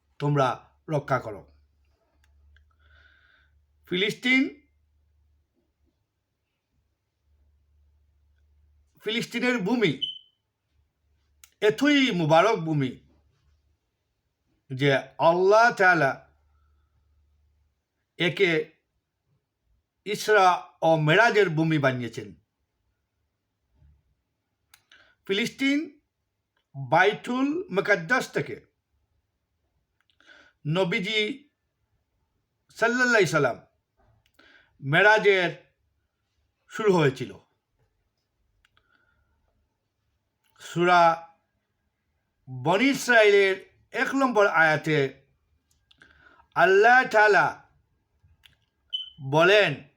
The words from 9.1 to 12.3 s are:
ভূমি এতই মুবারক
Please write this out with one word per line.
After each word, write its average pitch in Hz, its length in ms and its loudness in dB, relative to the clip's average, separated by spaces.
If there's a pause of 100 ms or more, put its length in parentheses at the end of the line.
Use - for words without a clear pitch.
ভূমি 196 420 -4 (1600)
এতই 262 500 0
মুবারক 175 480 2